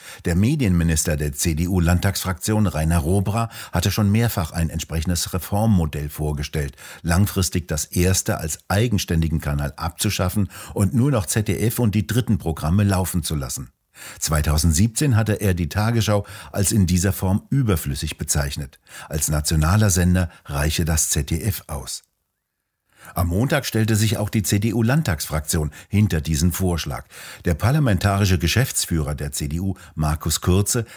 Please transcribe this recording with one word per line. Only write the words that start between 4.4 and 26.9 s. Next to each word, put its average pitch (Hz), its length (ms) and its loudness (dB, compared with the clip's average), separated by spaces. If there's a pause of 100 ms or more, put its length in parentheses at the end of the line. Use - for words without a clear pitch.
ein 82 180 -2
entsprechendes 82 640 -4
Reformmodell 87 760 0
vorgestellt, 73 680 -4 (260)
langfristig 90 640 0
das 78 200 -4
erste 92 520 0
als - 300 -8
eigenständigen 87 720 0
Kanal 71 340 -4
abzuschaffen 95 760 -2 (260)
und 101 200 2
nur 131 160 4
noch 113 160 0
Z 107 220 -2
D 92 100 0
F 113 220 0
und 107 160 2
die 104 100 0
dritten 110 320 0
Programme 82 460 0
laufen 92 400 0
zu 80 100 -4
lassen. 67 380 -8 (480)
Zweitausendsiebzehn 80 960 2
hatte 107 240 2
er 101 120 2
die 85 160 -2
Tagesschau 107 560 0 (280)
als 101 180 0
in 101 160 4
dieser 92 260 2
Form 98 380 0
überflüssig 87 680 -2
bezeichnet. 71 600 -4 (300)
Als 78 200 -4
nationaler 80 640 2
Sender 90 400 2 (140)
reiche 76 400 -2
das 80 260 0
Z 73 200 -2
D 82 120 -2
F - 240 -4
aus. - 380 -10 (1080)
Am 90 140 0
Montag 127 380 0
stellte 110 280 2
sich 107 240 2
auch 104 120 -2
die 110 120 0
C-D-U-Landtagsfraktion 101 1300 0 (180)
hinter 101 320 2
diesen 80 300 0
Vorschlag. 85 540 -4 (400)